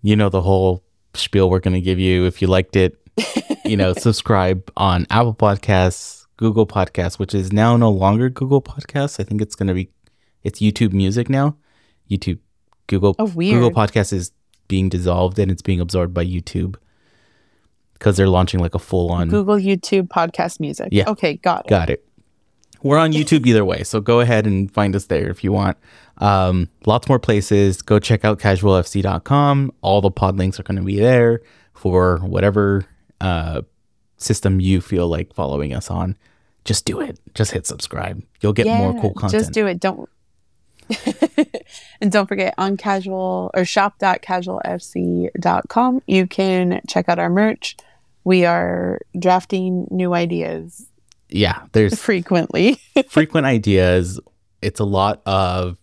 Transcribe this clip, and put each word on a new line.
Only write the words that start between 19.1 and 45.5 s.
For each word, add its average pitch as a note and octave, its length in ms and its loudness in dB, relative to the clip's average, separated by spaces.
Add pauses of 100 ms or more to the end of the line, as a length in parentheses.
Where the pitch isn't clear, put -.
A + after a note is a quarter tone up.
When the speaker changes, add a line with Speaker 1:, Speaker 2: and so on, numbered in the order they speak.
Speaker 2:
Google, G#3 280 2
YouTube, F#3+ 500 0
Podcast E3 520 -4
Music. D3+ 320 -8
Speaker 1:
Yeah. G3+ 180 2
Speaker 2:
Okay, F3 280 -4
got - 280 -2
it. - 40 -16
Speaker 1:
Got F#2 200 0
it. - 140 -4 (800)
We're C#3+ 160 4
on D#3+ 120 2
YouTube D3+ 360 2
either A2 180 6
way, F2+ 180 -2
so - 160 -4
go A#2 200 2
ahead A#2+ 260 2
and G2 260 0
find G2+ 240 0
us G2 100 -2
there - 260 -2
if - 120 -10
you G2 80 0
want. G2 260 0 (420)
Um, F#2 500 2 (160)
lots A2 240 2
more C3 80 4
places. G2+ 640 2
Go - 160 2
check G#2 260 0
out G#2+ 160 2
casual G2 360 2
F F2+ 100 2
C - 160 -4
dot F#2 220 -2
com. C#3 480 2 (100)
All G#2 180 2
the G2+ 120 2
pod F#2+ 260 0
links F#2 220 -2
are G2 40 -12
gonna F#2+ 200 -4
be G2 160 -2
there A#2 420 4 (320)
for F2+ 460 2
whatever, G2 640 0 (340)
uh, E2 420 -4 (560)
system F#2+ 420 0
you F#2 200 2
feel F2 280 -2
like E2 260 -4
following C#2+ 400 -4
us - 160 -8
on. F2 260 -4 (500)
Just - 200 -4
do - 160 -6
it. C#4 180 -10 (140)
Just - 180 -2
hit - 140 -8
subscribe. - 560 -10 (200)
You'll G#2 120 0
get A2 140 0
more G2 260 0
Speaker 2:
Yeah, A3+ 80 -6
Speaker 1:
cool G2+ 140 -2
content. - 260 -2
Speaker 2:
just - 120 -6
do A3 120 0
it. F3 140 -4
Don't - 280 -6 (840)
<laughs> A3 80 -6 (1040)
and G#3 100 2
don't G3 160 2
forget G3 300 -2
on G3 200 -2
casual F#3 800 -4
or F3+ 100 0
shop G3+ 340 -2
dot F#3+ 220 0
casual F#3 440 -6
F F3+ 160 -6
C F3 480 -4 (100)
dot F3 300 -2